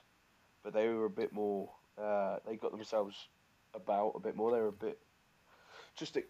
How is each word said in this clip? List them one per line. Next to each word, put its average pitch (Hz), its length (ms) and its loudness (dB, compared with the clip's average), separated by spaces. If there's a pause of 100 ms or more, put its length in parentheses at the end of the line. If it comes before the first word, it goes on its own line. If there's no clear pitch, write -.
(640)
but 104 100 -8
they 107 160 4
were 110 180 2
a 104 40 2
bit 104 220 -2
more, 101 360 0 (320)
uh, 101 360 2 (100)
they 110 100 -4
got 117 160 -2
themselves 104 560 -2 (460)
about 104 420 2
a - 40 -6
bit 107 160 -2
more. 110 160 4
They 120 80 6
were 110 80 4
a 104 40 -2
bit, 104 260 -6 (960)
just - 180 -8
to 135 160 0